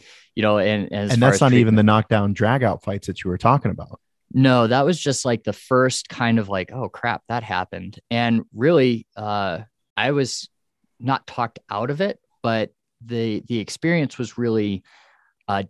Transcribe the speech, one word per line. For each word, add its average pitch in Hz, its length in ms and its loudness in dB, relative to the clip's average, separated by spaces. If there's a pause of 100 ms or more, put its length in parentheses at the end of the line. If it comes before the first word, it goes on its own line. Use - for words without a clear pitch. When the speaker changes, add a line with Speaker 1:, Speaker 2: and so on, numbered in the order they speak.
(360)
Speaker 1:
you 107 80 -2
know, 104 160 4
and, 104 320 0
and - 20 -12
as 104 180 -2
Speaker 2:
And 120 80 2
Speaker 1:
far 127 100 6
Speaker 2:
that's - 80 4
Speaker 1:
as - 40 2
Speaker 2:
not 131 120 4
even - 20 6
Speaker 1:
treatment 113 220 6
Speaker 2:
the 107 60 6
knockdown 107 500 2
drag 117 280 0
out 107 220 -2
fights 101 240 -8
that - 160 -8
you 92 80 -4
were 90 80 -4
talking 120 320 2
about. - 280 -12 (320)
Speaker 1:
No, 127 360 4
that 127 180 2
was 165 140 0
just, - 260 -4
like, 120 180 -2
the 104 100 -4
first 127 540 0
kind 117 300 0
of, 101 120 -2
like, 95 220 -4
"Oh 117 160 -8
crap, - 420 -6
that 117 120 -4
happened." 92 580 -8 (120)
And 117 320 0 (100)
really, 127 600 2
uh, 104 460 -4 (360)
I 120 140 0
was 139 380 -4 (500)
not 127 260 -4
talked - 320 -8 (100)
out 107 220 -6
of 143 100 -6
it, 202 200 -4 (240)
but 113 280 -2 (320)
the, 113 440 -4
the 120 100 -4
experience 156 600 -2
was 120 180 -8
really, 110 460 -2 (640)
uh, 82 220 -2